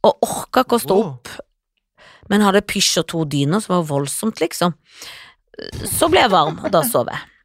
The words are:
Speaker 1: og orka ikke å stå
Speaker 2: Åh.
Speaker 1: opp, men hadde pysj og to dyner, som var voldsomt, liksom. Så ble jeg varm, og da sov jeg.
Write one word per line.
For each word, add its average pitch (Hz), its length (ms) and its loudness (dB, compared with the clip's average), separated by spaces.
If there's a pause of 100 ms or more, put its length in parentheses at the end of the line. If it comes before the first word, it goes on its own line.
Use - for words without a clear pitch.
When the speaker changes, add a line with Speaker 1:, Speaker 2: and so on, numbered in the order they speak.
Speaker 1:
og 208 200 4
orka - 420 -2
ikke 240 120 0
å 226 40 0
stå 185 160 0
Speaker 2:
Åh. 214 180 2
Speaker 1:
opp, - 140 -18 (1000)
men 202 120 2
hadde 202 260 4
pysj - 320 0
og 160 80 -2
to 165 180 -2
dyner, 147 380 0
som 180 140 -2
var 170 80 0 (140)
voldsomt, 143 420 -4
liksom. 180 340 0 (1080)
Så - 260 0
ble 359 100 6
jeg 233 100 4
varm, 156 340 2
og 311 80 -4
da 165 100 4
sov 120 260 0
jeg. 139 120 -8 (240)